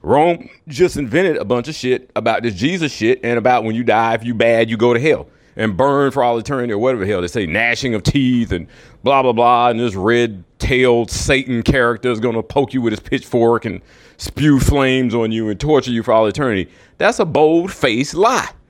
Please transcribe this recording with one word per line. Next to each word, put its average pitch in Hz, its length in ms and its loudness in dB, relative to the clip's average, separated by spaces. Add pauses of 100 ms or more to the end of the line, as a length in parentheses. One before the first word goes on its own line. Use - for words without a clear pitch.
Rome 165 420 2 (200)
just 156 300 0
invented 151 400 0
a - 80 -6
bunch 120 220 -2
of 156 60 -10
shit - 420 -4
about 110 280 0
this 117 100 -2
Jesus 151 380 -2
shit 117 320 0
and 117 160 -2
about 120 240 2
when 113 100 -4
you 120 100 -4
die, 113 300 2
if 113 100 -4
you 120 120 -4
bad, 113 340 2
you 113 80 -4
go 120 160 4
to 117 60 2
hell 143 280 0 (280)
and 107 200 -2
burn 139 360 2
for 131 120 0
all 120 140 2
eternity 120 340 -4
or 101 60 -2
whatever 120 260 0
the 101 80 -2
hell. 95 100 -2
They 87 60 -4
say 98 200 -4
gnashing 117 480 -2
of 104 80 -6
teeth 127 480 0
and 85 160 -6 (360)
blah, 135 200 2
blah, 127 80 2
blah, 120 380 4
and 113 100 -2
this 117 160 -4
red-tailed 117 1120 0
Satan 127 540 -2
character 123 480 -2
is 110 80 -4
gonna 113 240 -2
poke 139 280 -2
you 131 120 -4
with 113 100 0
his 104 60 -8
pitchfork 117 680 -2
and 107 160 -8 (360)
spew 143 420 2
flames 131 560 2
on 113 160 -2
you 113 180 -4
and 101 100 -6
torture 143 300 0
you 117 140 -2
for 117 100 0
all 110 140 4
eternity. 104 420 -2 (300)
That's 202 180 0
a 208 80 0
bold-faced 156 880 0
lie. 220 360 0 (200)